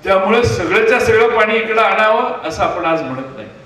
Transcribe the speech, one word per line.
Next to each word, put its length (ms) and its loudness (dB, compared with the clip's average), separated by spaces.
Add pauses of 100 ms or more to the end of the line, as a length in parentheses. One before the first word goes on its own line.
त्यामुळे 400 2
सगळंच्या 560 0
सगळं 380 2
पाणी 200 0
इकडं 240 -2
आणावं 680 0
असं 160 -4
आपण 220 -4
आज 160 -2
म्हणत 340 -10
नाही 120 -16 (180)